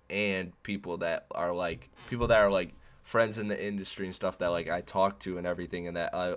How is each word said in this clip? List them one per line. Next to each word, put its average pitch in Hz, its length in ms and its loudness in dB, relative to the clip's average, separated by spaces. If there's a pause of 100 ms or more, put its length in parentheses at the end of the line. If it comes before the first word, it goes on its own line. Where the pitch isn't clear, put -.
and 95 420 0 (120)
people 98 340 -4
that 82 340 -2
are, 87 220 0
like, 87 360 -4 (200)
people 120 180 0
that 113 120 8
are, 101 120 8
like, 92 220 2 (300)
friends 113 340 2
in 107 120 -2
the 104 160 -2
industry 101 400 -6
and 92 100 -6
stuff 92 240 -2
that, 90 100 0
like, 85 200 0
I 87 120 0
talk 98 400 0
to 92 160 -6
and 87 100 -6
everything, 87 400 -4
and 87 100 -6
that 85 160 -2
I, 90 220 -2